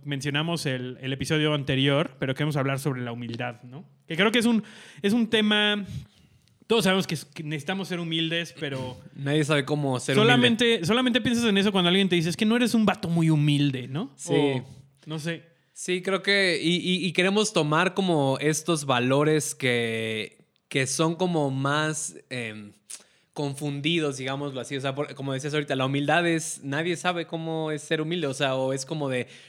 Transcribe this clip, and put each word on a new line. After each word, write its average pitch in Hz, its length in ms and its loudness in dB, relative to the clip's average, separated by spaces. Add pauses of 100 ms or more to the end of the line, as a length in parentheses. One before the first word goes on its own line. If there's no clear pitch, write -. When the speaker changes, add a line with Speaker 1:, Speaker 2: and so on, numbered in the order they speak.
Speaker 1:
mencionamos 147 640 -2
el, 127 340 -4
el 131 120 -6
episodio 151 420 0
anterior, 139 640 0
pero 131 160 -2
queremos 151 220 -2
hablar 135 240 -2
sobre 131 220 -4
la 120 100 -6
humildad, 117 500 -8
¿no? 127 220 -18 (240)
Que 165 80 -6
creo 202 160 4
que 247 80 4
es 220 60 4
un, 233 180 4 (380)
es 202 100 2
un 233 180 2
tema. 208 540 2 (840)
Todos 226 160 4
sabemos 190 220 4
que, - 80 -6
es, - 100 -6
que - 180 -14
necesitamos 160 460 -6
ser 175 100 -4
humildes, 165 640 -4
pero 131 400 -8 (140)
Speaker 2:
Nadie 143 280 0
sabe 143 220 2
cómo 143 360 -2
ser 139 140 0
Speaker 1:
solamente, 240 520 6
Speaker 2:
humilde. 220 200 2
Speaker 1:
solamente 247 360 2
piensas 233 240 2
en 202 100 4
eso 196 160 2
cuando 185 160 4
alguien 190 220 4
te 175 60 2
dice, 165 120 2
"Es 175 80 -2
que - 80 0
no 220 120 4
eres 240 180 2
un 226 100 4
vato 190 240 0
muy 165 220 4
humilde", 143 580 2
¿no? 147 280 -6
Speaker 2:
Sí. - 180 -4
Speaker 1:
O, 143 340 2 (380)
no 156 120 -8
sé. 160 280 -8 (260)
Speaker 2:
Sí, 180 300 -4
creo 190 200 -2
que, 190 400 2
y, 170 140 2
y, 180 300 0
y 170 80 -2
queremos 196 400 2
tomar 165 400 2
como 151 480 2
estos 151 420 0
valores 139 720 2
que, 113 920 -4 (240)
que 135 180 0
son 160 280 0
como 165 360 0
más, 147 680 -2 (100)
em, 107 440 -10 (600)
confundidos, 143 840 -2
digámoslo 135 420 -6
así. 131 160 -8
O 131 60 -6
sea, 135 120 -2
por, 143 200 -6
como 135 180 -6
decías 139 220 -4
ahorita, 147 200 -2
la 131 120 2
humildad 147 400 2
es, 165 380 -2
nadie 160 320 -2
sabe 175 300 -2
cómo 160 440 -4
es 151 120 -4
ser 156 200 -2
humilde. 160 240 -2
O 131 80 -4
sea, 131 220 0
o 131 180 0
es 135 100 -6
como 151 240 -4
de, 123 200 -4 (200)